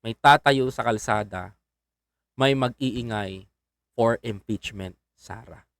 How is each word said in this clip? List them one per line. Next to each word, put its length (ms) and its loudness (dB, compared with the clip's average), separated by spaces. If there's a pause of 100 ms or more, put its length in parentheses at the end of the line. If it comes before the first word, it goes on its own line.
may 80 -6
tatayo 560 6
sa 160 -6
kalsada, 720 -4 (800)
may 160 2
mag-iingay 960 -4 (480)
for 240 2
impeachment, 720 -8 (240)
Sara. 480 -18 (160)